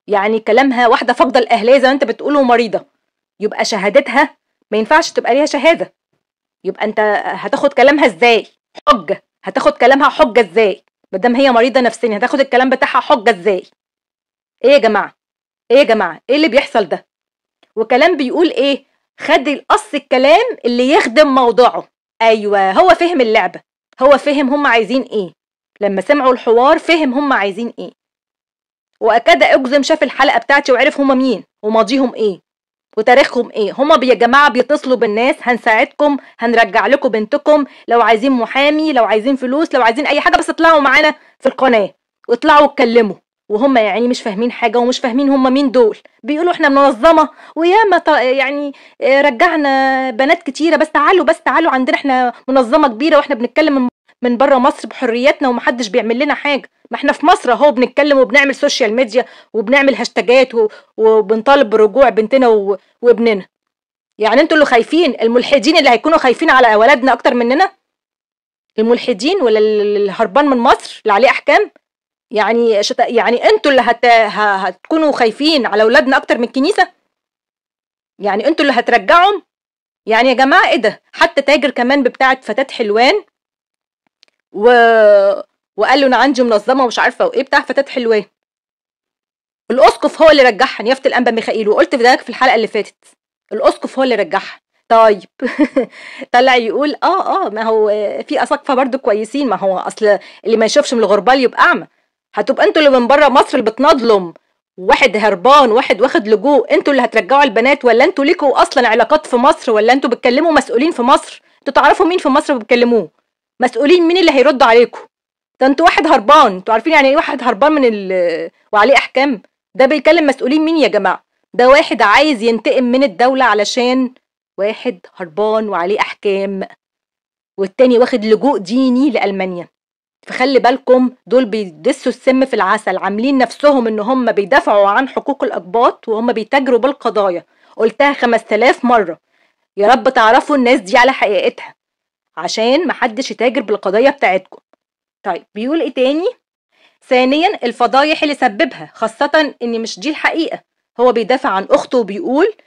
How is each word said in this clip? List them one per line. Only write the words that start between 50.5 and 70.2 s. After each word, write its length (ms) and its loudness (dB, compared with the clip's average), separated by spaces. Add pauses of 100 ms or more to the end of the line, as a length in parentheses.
بس 140 0
تعالوا، 340 2
بس 180 0
تعالوا 280 0
عندنا، 260 -2
احنا 360 -2 (160)
منظمة 400 2
كبيرة 280 0
واحنا 180 0
بنتكلم 480 -2
من، 60 -2 (340)
من 140 -2
بره 220 2
مصر 300 -2
بحريتنا 600 -2
ومحدش 400 -4
بيعمل 300 -2
لنا 160 -2
حاجة. 360 -6 (200)
ما 60 -10
احنا 160 -2
في 140 -4
مصر 260 2
اهو 200 2
بنتكلم 460 0
وبنعمل 360 0
سوشيال 400 -2
ميديا 300 -2 (280)
وبنعمل 420 0
هاشتاجات 600 0
و-، 140 0 (280)
وبنطالب 760 2
برجوع 380 2
بنتنا 400 0
و-، 280 0 (260)
وابننا". 440 0 (720)
يعني 220 0
انتوا 160 0
اللي 100 4
خايفين؟ 540 0
الملحدين 560 0
اللي 140 2
هيكونوا 280 0
خايفين 320 0
على 260 4
ولادنا 360 2
اكتر 220 0
مننا؟ 360 0 (1080)
الملحدين 640 -2
ولا 160 0
ال-، 220 0
ال-، 160 -2
الهربان 520 -2